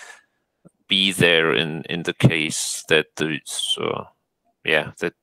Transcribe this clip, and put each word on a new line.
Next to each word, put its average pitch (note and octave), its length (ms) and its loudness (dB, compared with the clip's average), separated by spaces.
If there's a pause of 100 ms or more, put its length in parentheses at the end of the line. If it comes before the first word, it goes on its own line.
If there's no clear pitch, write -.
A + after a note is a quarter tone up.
(880)
be G2 220 0
there E2+ 440 4
in, D2+ 340 -2
in E2+ 140 -6
the F2 100 -4
case - 760 0
that D#2 180 4 (100)
the, D#2 240 -2 (400)
uh, - 240 -4 (580)
yeah, D2+ 360 0
that, - 240 -6